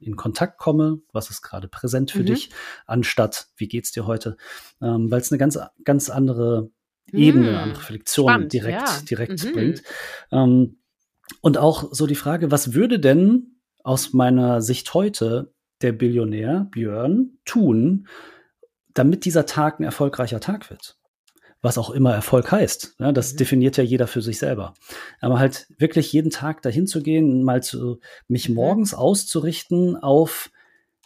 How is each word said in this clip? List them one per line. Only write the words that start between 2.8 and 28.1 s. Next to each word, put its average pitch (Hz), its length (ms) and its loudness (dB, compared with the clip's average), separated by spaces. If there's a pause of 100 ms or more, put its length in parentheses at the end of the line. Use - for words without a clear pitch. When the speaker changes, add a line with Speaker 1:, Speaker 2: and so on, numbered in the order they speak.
Speaker 1:
Anstatt, 113 720 -2
"Wie 104 120 -8
geht's 117 240 -8
dir 113 140 -8
heute?" 110 300 -6 (460)
Ähm, 113 280 0
weil 123 100 2
es - 100 -6
eine 143 80 2
ganz, 143 180 2 (280)
ganz 139 260 0
andere 120 600 0 (420)
Ebene 135 480 6
an 104 80 -6
Speaker 2:
Hm. 104 80 -8
Speaker 1:
Reflexion 131 540 0
Speaker 2:
Spannend, 147 220 2
Speaker 1:
direkt, 123 280 -4
Speaker 2:
ja. 208 280 -4
Speaker 1:
direkt 147 360 -6
Speaker 2:
Mhm. 262 80 -4
Speaker 1:
bringt. - 300 -2 (500)
Ähm, 127 460 4 (600)
und 151 180 4
auch 151 340 2
so 147 140 -2
die 143 80 -2
Frage, 156 360 -2
was 139 220 0
würde 220 260 2
denn 180 600 4 (240)
aus 131 300 -2
meiner 123 500 4
Sicht 120 320 -4
heute 147 580 -2 (300)
der 123 100 2
Billionär 120 800 -2
Björn 127 720 -2
tun, 175 640 2 (840)
damit 139 300 2
dieser 160 200 2
Tag 151 340 -2
ein 156 60 -4
erfolgreicher 127 560 -4
Tag 208 300 -8
wird? - 280 -20 (640)
Was 120 160 0
auch 113 120 -6
immer 127 240 2
Erfolg 117 380 0
heißt, - 480 -2
ne? 143 120 0
Das 131 200 -2
Speaker 2:
Mhm. 143 60 -16
Speaker 1:
definiert 131 380 2
ja 135 60 4
jeder 123 240 0
für 117 160 -6
sich 110 160 -6
selber. 117 360 -6 (460)
Aber 123 180 0
halt 135 280 0 (120)
wirklich 160 340 0
jeden 160 180 2
Tag 151 320 -6
dahin 135 240 -2
zu 165 160 -6
gehen, 151 400 2
mal 127 200 2
zu, 123 360 -8 (300)